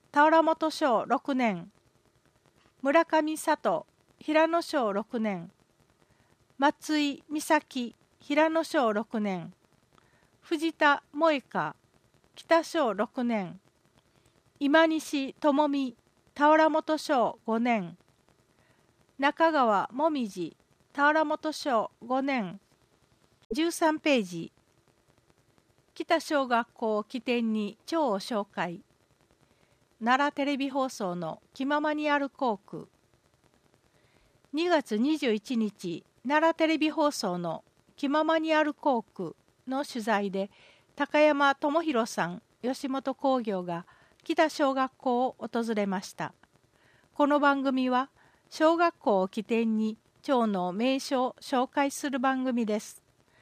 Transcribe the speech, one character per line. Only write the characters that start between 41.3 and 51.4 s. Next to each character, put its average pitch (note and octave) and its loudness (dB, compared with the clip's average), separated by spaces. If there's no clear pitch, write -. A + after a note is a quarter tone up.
智 D#4 0
博 B3+ 0
さ E3+ -4
ん、 F3 -10
吉 C4 -6
本 C4+ -4
興 C4 0
業 G3 -4
が F3 -8
北 D#4+ 2
小 C4+ 0
学 C4 -4
校 B3 0
を B3+ -4
訪 A#3 -4
れ G3+ -2
ま F#3+ -2
し - -14
た。 D#3 -8
こ D4 2
の D4 4
番 C#4 2
組 C4 0
は、 B3+ 0
小 E4 4
学 E4+ 2
校 G3+ 2
を F#3+ 0
起 G#3+ -6
点 A3+ 0
に A3 -2
町 A#3+ 2
の F3+ -2
名 B3+ 0
所 B3+ -2
を B3 -6
紹 C4 -2